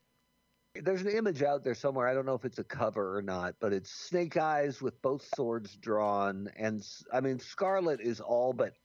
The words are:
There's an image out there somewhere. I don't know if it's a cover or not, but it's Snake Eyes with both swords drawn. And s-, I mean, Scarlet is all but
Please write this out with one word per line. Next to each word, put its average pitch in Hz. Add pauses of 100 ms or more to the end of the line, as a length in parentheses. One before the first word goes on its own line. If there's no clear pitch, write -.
(760)
There's 180
an 196
image 202
out 143
there 123
somewhere. 131
I 127
don't 135
know 131
if -
it's 120
a 104
cover 104
or 101
not, 92
but 104
it's 92
Snake 175
Eyes 147
with 131
both 139 (100)
swords 117
drawn. 101
And 107
s-, - (100)
I 127
mean, 131
Scarlet 185
is 113
all 120
but 117 (120)